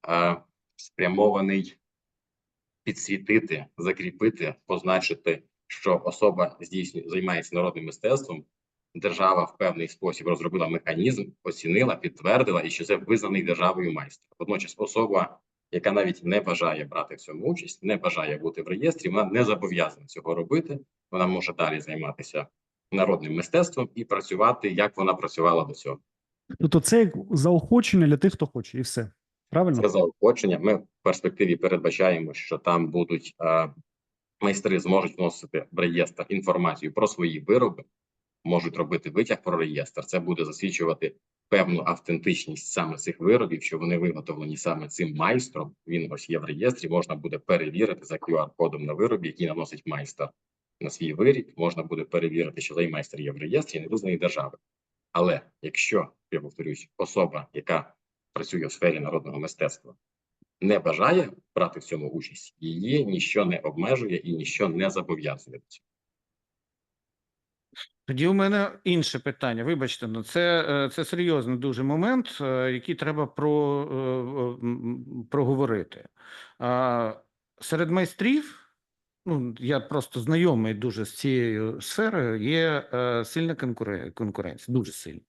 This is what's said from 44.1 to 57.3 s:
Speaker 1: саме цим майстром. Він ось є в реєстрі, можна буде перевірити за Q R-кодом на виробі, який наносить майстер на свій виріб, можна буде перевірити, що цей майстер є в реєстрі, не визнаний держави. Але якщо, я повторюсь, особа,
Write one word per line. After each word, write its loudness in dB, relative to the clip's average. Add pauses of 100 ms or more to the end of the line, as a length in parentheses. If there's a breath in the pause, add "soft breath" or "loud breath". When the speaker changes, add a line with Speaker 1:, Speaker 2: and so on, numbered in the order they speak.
Speaker 1:
саме -4
цим -6
майстром. -2 (120)
Він -4
ось -12
є 0
в -6
реєстрі, -2
можна 0
буде -8
перевірити 0
за -8
Q -8
R-кодом -2
на -4
виробі, 0
який -4
наносить -6
майстер -8 (520)
на -6
свій -6
виріб, 2
можна -2
буде -6
перевірити, -2
що -8
цей 0
майстер -8
є -6
в -12
реєстрі, -4
не -12
визнаний -2
держави. -4 (540)
Але 2 (220)
якщо, -2 (220)
я -2
повторюсь, -10
особа, 0